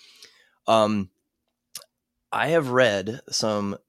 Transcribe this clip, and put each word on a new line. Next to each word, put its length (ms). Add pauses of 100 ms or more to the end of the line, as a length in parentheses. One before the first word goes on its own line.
(680)
Um, 440 (1200)
I 160
have 220
read 500 (100)
some 480 (100)